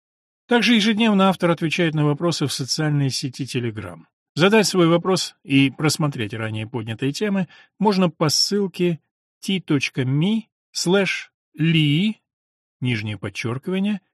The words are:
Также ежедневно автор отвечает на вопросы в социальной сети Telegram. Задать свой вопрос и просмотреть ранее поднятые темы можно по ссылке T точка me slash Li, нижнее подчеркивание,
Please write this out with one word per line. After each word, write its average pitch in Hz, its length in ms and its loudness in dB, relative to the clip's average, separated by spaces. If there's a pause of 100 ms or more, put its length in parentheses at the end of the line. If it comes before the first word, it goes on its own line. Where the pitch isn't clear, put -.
(480)
Также 240 260 2
ежедневно 208 560 4
автор 175 200 0
отвечает 165 440 -2
на 151 100 2
вопросы 147 420 0
в 127 60 -6
социальной 143 560 -2
сети 131 360 -6
Telegram. 104 560 -6 (340)
Задать 202 320 4
свой 180 200 4
вопрос 170 480 0 (100)
и 139 260 4
просмотреть 143 640 -2
ранее 110 320 -6
поднятые 117 460 -6
темы 196 360 -2 (300)
можно 190 320 2
по - 180 0
ссылке 180 720 0 (400)
T 190 200 -2
точка 143 420 -2
me 160 400 0 (340)
slash 185 520 -2 (300)
Li, 160 580 2 (640)
нижнее 110 360 -4
подчеркивание, 180 840 -6 (140)